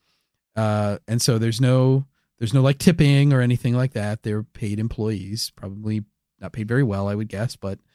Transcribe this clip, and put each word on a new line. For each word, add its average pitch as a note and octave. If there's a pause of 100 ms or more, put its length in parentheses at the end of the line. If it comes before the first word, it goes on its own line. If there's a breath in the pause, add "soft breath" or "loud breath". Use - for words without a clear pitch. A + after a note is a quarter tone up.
(560)
Uh, G#2+
and A#2
so A#2
there's A2+
no, C3 (320)
there's A2
no, C3+
like, C#3
tipping C#3+
or B2+
anything B2
like C3
that. G#2
They're G#2+
paid G#2
employees, G#2+
probably G#2 (360)
not F#2
paid A2
very B2
well, G2+
I G2+
would G#2+
guess, G#2+
but F#2+ (160)